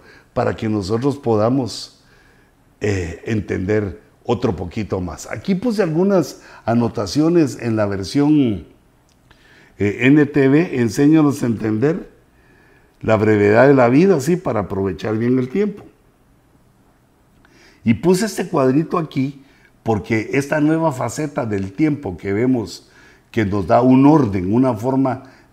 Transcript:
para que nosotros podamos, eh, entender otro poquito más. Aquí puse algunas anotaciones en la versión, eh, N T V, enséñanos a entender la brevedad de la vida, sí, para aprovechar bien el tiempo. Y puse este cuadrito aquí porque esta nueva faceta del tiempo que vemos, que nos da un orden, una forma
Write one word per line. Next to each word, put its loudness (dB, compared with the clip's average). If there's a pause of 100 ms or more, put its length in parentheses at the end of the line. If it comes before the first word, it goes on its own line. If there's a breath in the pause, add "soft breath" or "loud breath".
(340 loud breath)
para -2
que -4
nosotros -2
podamos, -2 (800 soft breath)
eh, -4
entender -4 (240)
otro -2
poquito -6
más. -10
Aquí -4
puse -2
algunas 0 (240 loud breath)
anotaciones 0
en -2
la 0
versión, 0 (1120 soft breath)
eh, -2
N 6
T 2
V, 2
enséñanos 2
a -2
entender -2 (920 soft breath)
la 0
brevedad 4
de 6
la 4
vida, 2
sí, -2
para -4
aprovechar -4
bien 0
el -4
tiempo. -4 (2000 soft breath)
Y 2
puse 2
este -6
cuadrito 0
aquí -6 (400 soft breath)
porque -2
esta -2
nueva 0
faceta -6
del -4
tiempo -2
que -6
vemos, -2 (400 soft breath)
que 0
nos -2
da 4
un 6
orden, 2
una 2
forma -2 (280 loud breath)